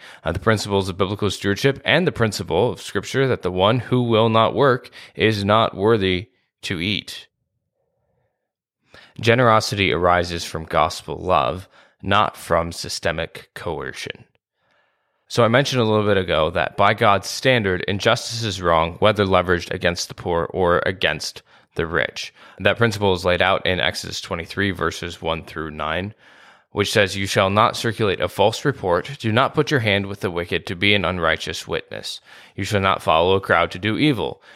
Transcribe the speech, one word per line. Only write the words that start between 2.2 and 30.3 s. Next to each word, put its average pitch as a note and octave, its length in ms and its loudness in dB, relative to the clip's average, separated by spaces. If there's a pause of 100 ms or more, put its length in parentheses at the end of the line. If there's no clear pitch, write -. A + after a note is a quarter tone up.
of - 80 -14
Scripture - 480 -4
that A#2 120 -2
the F2+ 100 -2
one G2+ 280 2
who B2 240 0
will A2+ 240 4
not A2 260 2
work B2+ 360 2 (260)
is G#2 300 2
not G#2+ 320 2
worthy F#2+ 500 2 (360)
to E2 180 -6
eat. - 480 -6 (1900)
Generosity A2 760 4
arises F2 500 2
from D#2+ 220 -8
gospel D#2 540 -2
love, E2+ 500 0 (320)
not G2+ 340 0
from E2+ 380 -2
systemic - 800 -8
coercion. - 720 -10 (1040)
So A#2+ 180 2
I - 20 4
mentioned B2+ 340 2
a A2+ 40 2
little G#2+ 200 2
bit G2+ 120 4
ago D#2+ 320 2
that E2+ 260 -2
by G2+ 180 2
God's G#2 360 2
standard, G2+ 580 0
injustice A2+ 560 -2
is F#2+ 180 -6
wrong, E2+ 380 2
whether G#2 240 4
leveraged F2+ 500 2
against F2+ 360 -2
the - 40 -16
poor E2+ 360 -2
or F2 360 2
against E2+ 560 -2 (340)
the E2 120 -2
rich. - 460 -4 (260)
That F#2+ 160 2
principle G2+ 380 2
is F2 100 -2
laid F2+ 180 2
out F#2 240 2
in F2+ 140 0
Exodus E2+ 400 -4
twenty-three, F#2+ 520 -4
verses E2+ 500 -6
one D#2+ 240 -4
through D#2+ 260 -10
nine, D#2+ 420 -6 (580)
which G2+ 200 -2
says, G2 240 2
"You G2 120 -2
shall G2 220 2
not G#2+ 280 2
circulate G#2+ 420 -2
a F2 80 0
false G#2 380 0
report. F#2 440 -2 (120)
Do A2+ 100 -2
not B2 220 2
put D3+ 180 0
your C#3 80 2
hand G2+ 280 0
with G2+ 120 -10
the G2+ 100 -4
wicked F2 380 -4